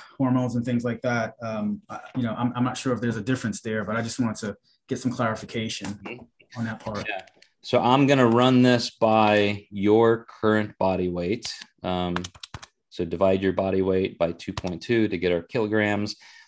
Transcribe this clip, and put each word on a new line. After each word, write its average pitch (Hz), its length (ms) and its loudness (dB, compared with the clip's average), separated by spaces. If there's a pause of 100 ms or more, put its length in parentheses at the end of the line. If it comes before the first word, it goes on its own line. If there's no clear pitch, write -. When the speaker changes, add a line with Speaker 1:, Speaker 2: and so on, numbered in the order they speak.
(180)
Speaker 1:
hormones 127 380 0
and 117 80 -2
things 120 180 -2
like 117 200 -4
that. 117 380 -2
Um, 107 480 -6
I, 110 120 -12 (160)
you 123 80 -2
know, 113 120 -4
I'm, 120 200 -2
I'm 123 80 -2
not 127 120 -2
sure 131 160 -2
if 110 80 -4
there's 117 160 -2
a 107 60 -6
difference 110 380 -4
there, 110 240 -4
but 104 100 -6
I 113 80 -2
just 113 160 -6
wanted 113 200 -2
to 101 180 -8 (320)
get 131 100 -4
some 127 140 -4
clarification 110 720 -6
Speaker 2:
Mm-hmm. 104 720 -14
Speaker 1:
on 113 60 -4
that 110 160 -8
part. 107 280 -8
Speaker 2:
Yeah. 98 140 -8 (400)
So - 160 0
I'm 127 300 4
gonna 135 180 6
run 123 360 6
this 123 280 4
by 107 800 2
your 110 540 4
current 107 540 -2
body 92 300 0
weight. 90 460 -6 (300)
Um, 90 320 -2 (840)
so 87 60 -4
divide 95 360 2
your 95 120 2
body 95 260 0
weight 95 380 0
by 85 140 0
two - 200 -10
point 87 300 -8
two 110 260 0
to 95 80 -6
get 87 160 0
our 85 80 0
kilograms. 104 760 -2 (320)